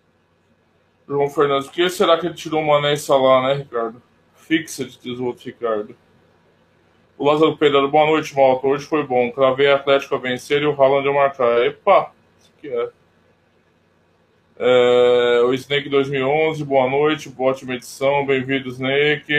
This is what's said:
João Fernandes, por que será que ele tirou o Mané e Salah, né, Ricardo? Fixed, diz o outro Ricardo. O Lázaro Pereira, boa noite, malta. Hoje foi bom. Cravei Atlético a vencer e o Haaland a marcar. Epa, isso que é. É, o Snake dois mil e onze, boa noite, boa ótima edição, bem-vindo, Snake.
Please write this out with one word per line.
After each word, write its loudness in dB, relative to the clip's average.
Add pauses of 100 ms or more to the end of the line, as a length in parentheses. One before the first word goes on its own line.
(1080)
João -2
Fernandes, 0
por -20
que 0
será 2
que -6
ele -10
tirou -4
o -4
Mané 0
e -2
Salah, 2
né, 0
Ricardo? -8 (360)
Fixed, -8
diz -12
o -6
outro -8
Ricardo. -8 (1200)
O -6
Lázaro 2
Pereira, 2
boa 2
noite, -2
malta. 2
Hoje -2
foi -2
bom. -2
Cravei 2
Atlético 0
a -4
vencer -4
e 0
o 0
Haaland 2
a 0
marcar. 2
Epa, 0 (260)
isso -20
que -18
é. -6 (1700)
É, 4
o 2
Snake -4
dois 0
mil -4
e -2
onze, -2
boa 0
noite, -2
boa -4
ótima -8
edição, -4
bem-vindo, -4
Snake. -2